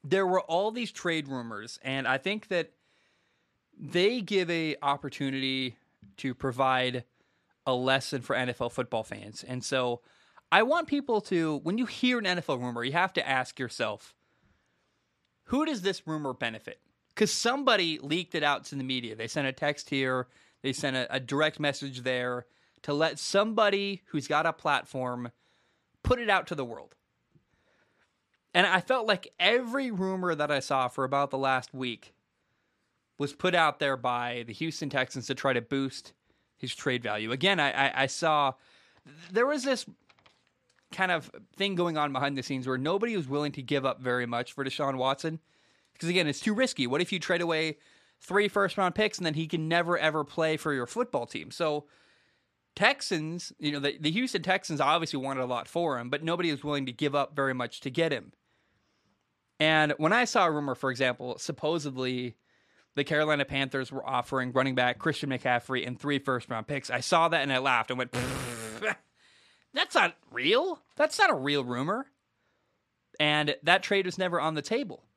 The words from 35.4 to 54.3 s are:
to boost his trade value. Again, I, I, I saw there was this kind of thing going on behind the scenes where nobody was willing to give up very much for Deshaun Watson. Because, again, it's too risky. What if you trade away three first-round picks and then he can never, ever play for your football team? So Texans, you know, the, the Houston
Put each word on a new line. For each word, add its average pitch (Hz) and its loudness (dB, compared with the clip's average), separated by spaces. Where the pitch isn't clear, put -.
to 120 2
boost 135 -6
his - -8
trade 127 -2
value. 107 -4
Again, 175 2
I, 139 2
I, 135 0
I 139 4
saw 147 2
there 233 4
was 285 0
this 269 0
kind 185 0
of 160 -2
thing 196 0
going 170 2
on 147 0
behind 135 0
the 123 -4
scenes 131 -4
where 131 0
nobody 196 0
was 143 -4
willing 143 -2
to 139 -10
give 135 0
up 131 0
very 123 0
much 120 -4
for 139 -6
Deshaun 139 -2
Watson. 139 -2
Because, 165 -6
again, 175 2
it's 139 -2
too 214 2
risky. 139 0
What 135 0
if 180 -2
you 185 -2
trade 170 0
away 160 0
three 208 2
first-round 190 2
picks 214 0
and 175 -4
then 147 0
he 160 -2
can 160 -2
never, 170 2
ever 151 2
play 156 0
for 147 -2
your 123 0
football 185 -2
team? - -10
So 151 -2
Texans, 175 0
you 147 -2
know, 143 -4
the, 143 -2
the 156 0
Houston 220 -2